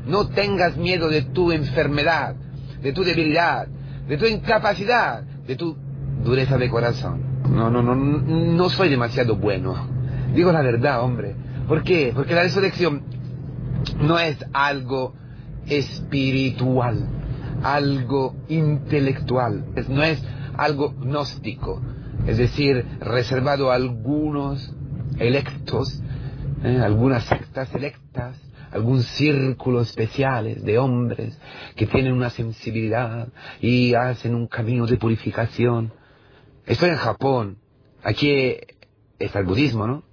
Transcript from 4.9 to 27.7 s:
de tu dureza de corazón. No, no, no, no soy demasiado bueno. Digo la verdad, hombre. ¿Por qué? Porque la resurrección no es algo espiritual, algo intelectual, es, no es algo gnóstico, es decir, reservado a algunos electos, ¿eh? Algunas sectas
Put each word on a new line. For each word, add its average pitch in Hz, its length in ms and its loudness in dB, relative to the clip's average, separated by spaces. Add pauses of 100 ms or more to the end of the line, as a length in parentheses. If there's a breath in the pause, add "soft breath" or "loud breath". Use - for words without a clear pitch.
de - 340 -8
tu 165 220 -4 (440)
dureza 131 360 2
de 123 100 2
corazón. 117 640 0 (160)
No, 113 220 4
no, 120 120 4
no, 123 120 4
no 160 760 2
soy 180 180 2
demasiado 120 480 2
bueno. 95 380 0 (600 loud breath)
Digo 175 180 6
la 160 100 4
verdad, 123 400 2
hombre. 117 320 -2 (340 loud breath)
¿Por - 140 2
qué? 151 320 2
Porque 139 200 0
la 175 80 4
resurrección 175 600 2 (960)
no 165 180 4
es 160 200 0 (140)
algo 135 600 0 (520 loud breath)
espiritual, 131 1400 0 (560 loud breath)
algo 135 760 0 (120)
intelectual, 135 1160 0 (100)
es, 120 120 -4
no 135 140 2
es 160 200 2 (340 loud breath)
algo 143 380 0
gnóstico, 123 880 -6 (440 loud breath)
es 107 120 2
decir, 127 480 2 (140)
reservado 131 680 0
a 127 40 6
algunos 139 1000 -2 (440)
electos, - 840 -2 (600 loud breath)
¿eh? 123 180 4
Algunas 113 420 4
sectas - 500 -4